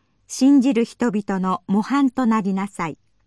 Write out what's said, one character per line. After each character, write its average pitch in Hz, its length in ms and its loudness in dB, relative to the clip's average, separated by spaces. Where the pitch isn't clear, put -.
信 269 360 4
じ 269 100 0
る 233 140 0
人 - 260 -4
々 202 260 -4
の 185 280 -4
模 202 160 0
範 277 260 0
と 262 160 -2
な 220 160 2
り 190 140 -4
な 196 120 -4
さ 170 220 -10
い。 143 80 -12